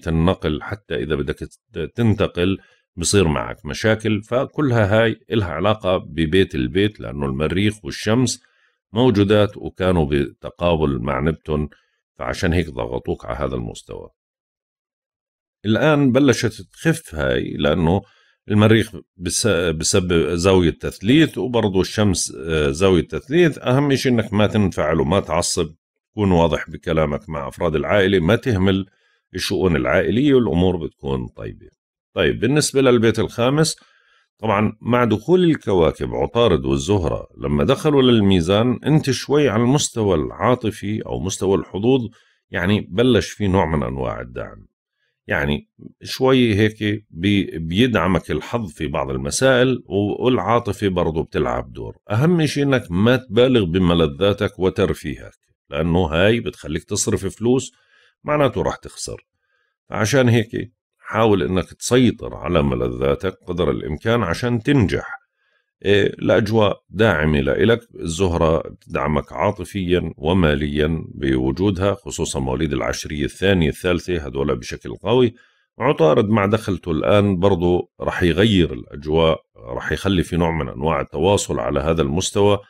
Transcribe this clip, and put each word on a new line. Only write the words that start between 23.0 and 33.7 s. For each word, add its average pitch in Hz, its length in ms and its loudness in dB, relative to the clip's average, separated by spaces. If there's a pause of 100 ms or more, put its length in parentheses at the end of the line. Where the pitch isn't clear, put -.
تثليث. 147 500 0
أهم 135 380 0
شيء 127 160 0
إنك 113 220 -2
ما 104 140 4
تنفعل 85 520 0
وما 78 200 2
تعصب، 82 560 -2 (360)
تكون 101 200 0
واضح 82 380 2
بكلامك 78 600 -4
مع 71 180 -8
أفراد 78 280 -4
العائلة، 92 440 2
ما 87 160 2
تهمل 98 500 0 (500)
الشؤون 90 400 0
العائلية، 90 580 2
والأمور 90 440 2
بتكون 67 500 -6
طيبة. 50 420 -16 (440)
طيب، 80 260 0
بالنسبة 139 420 0
للبيت 117 380 2
الخامس، 135 560 0 (640)